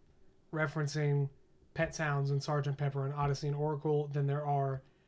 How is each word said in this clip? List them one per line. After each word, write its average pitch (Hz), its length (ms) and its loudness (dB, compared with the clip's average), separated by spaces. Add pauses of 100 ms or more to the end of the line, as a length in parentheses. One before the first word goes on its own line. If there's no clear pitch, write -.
(520)
referencing 147 760 2 (460)
Pet 160 200 0
Sounds 143 360 0
and 139 120 0
Sergeant 147 360 0
Pepper 139 280 -2
and 139 80 -4
Odyssey 143 340 0
and 143 80 0
Oracle 147 560 0
than 143 140 2
there 143 180 0
are 139 380 0 (260)